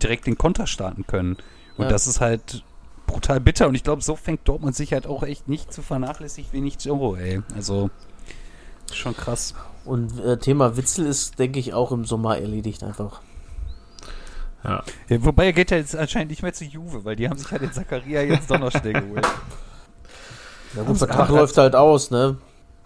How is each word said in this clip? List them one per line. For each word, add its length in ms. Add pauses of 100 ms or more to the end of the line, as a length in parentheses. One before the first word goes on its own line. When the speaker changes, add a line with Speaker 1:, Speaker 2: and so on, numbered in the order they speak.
Speaker 1:
direkt 240
den 100
Konter 300
starten 400
können. 300 (400)
Und 80
Speaker 2:
Ja. 40
Speaker 1:
das 160
ist 160
halt 420 (440)
brutal 320
bitter. 300
Und 60
ich 80
glaub, 200
so 140
fängt 300
Dortmund 280
sich 180
halt 140
auch 160
echt 240
nicht 260
zu 80
vernachlässigt, 720
wenig 240 (120)
Euro, 260
ey. 260 (140)
Also, 340 (1000)
schon 240
krass. 400 (280)
Speaker 2:
Und, 360
äh, 180
Thema 400
Witzel 280
ist, 320
denke 220
ich, 160
auch 160
im 140
Sommer 340
erledigt 440
einfach. 380 (1400)
Speaker 3:
Ja. 200 (260)
Speaker 1:
Ja, 140
wobei 220
er 80
geht 180
ja 60
jetzt 180
anscheinend 360
nicht 100
mehr 120
zu 120
Juve, 400
weil 100
die 140
haben 80
sich 140
ja 80
den 120
Zakaria 520
jetzt 260
doch 100
noch 120
schnell 220
geholt. 380
Speaker 2:
<laughs> 60 (1400)
Ja 60
gut, 80
Speaker 1:
Haben 60
sie 100
Speaker 2:
Vertrag 240
Speaker 1:
aber 100
Speaker 2:
läuft 180
halt 160
aus, 380
ne? 240 (500)